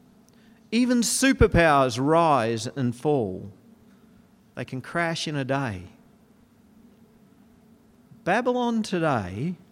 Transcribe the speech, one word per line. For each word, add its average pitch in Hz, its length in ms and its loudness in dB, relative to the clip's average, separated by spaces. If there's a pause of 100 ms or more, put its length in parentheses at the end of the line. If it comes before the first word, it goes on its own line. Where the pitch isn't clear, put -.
(720)
Even 240 300 2
superpowers 147 960 4
rise 135 760 2
and 123 200 -2
fall. 107 560 -4 (1040)
They 127 80 -10
can 131 180 -10
crash 170 460 -6
in 156 80 -6
a 139 80 -4
day. 123 420 -4 (2500)
Babylon 240 580 0
today 143 760 -4 (160)